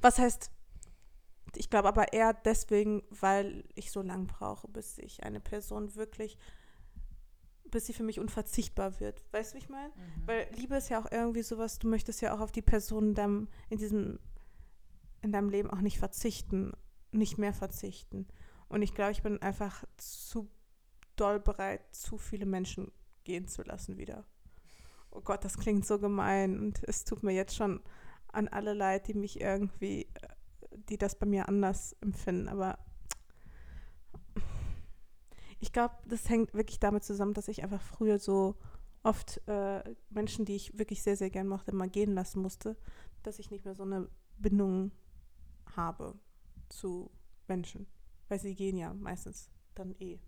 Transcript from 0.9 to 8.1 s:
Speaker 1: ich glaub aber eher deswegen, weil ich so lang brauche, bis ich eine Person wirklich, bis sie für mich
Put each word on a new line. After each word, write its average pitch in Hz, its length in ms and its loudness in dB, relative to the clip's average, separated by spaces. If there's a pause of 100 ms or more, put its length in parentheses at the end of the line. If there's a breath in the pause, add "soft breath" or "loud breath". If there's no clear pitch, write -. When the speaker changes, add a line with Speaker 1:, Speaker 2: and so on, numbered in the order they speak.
Speaker 1:
ich - 140 0
glaub 202 160 8
aber 208 280 8
eher 226 200 8
deswegen, 214 800 4
weil 196 520 4 (120)
ich - 160 -8
so 196 100 -4
lang 185 240 -2
brauche, - 420 -6
bis - 300 -10
ich - 260 -12
eine - 160 -6
Person 208 560 -6
wirklich, 214 420 -8 (1300 loud breath)
bis 226 200 -2
sie 233 80 -6
für 226 100 -4
mich 220 160 -4